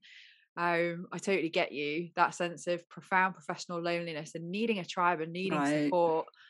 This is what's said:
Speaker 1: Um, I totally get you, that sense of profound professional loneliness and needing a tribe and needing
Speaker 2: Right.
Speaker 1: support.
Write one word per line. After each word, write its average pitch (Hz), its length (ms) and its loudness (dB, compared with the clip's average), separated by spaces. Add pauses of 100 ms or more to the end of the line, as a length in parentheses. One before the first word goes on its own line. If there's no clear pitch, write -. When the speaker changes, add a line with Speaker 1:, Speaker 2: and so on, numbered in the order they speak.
(580)
Speaker 1:
Um, 170 520 2
I 170 80 -8
totally 165 300 2
get 170 240 2
you, 151 440 -2
that 170 180 4
sense 175 320 -4
of 175 240 -4
profound 185 440 0
professional 175 460 -8
loneliness 170 540 -4
and 170 160 -8
needing 214 280 0
a 170 60 -6
tribe 175 380 0
and 165 100 -6
needing 180 260 -2
Speaker 2:
Right. 147 260 2
Speaker 1:
support. 160 420 4 (240)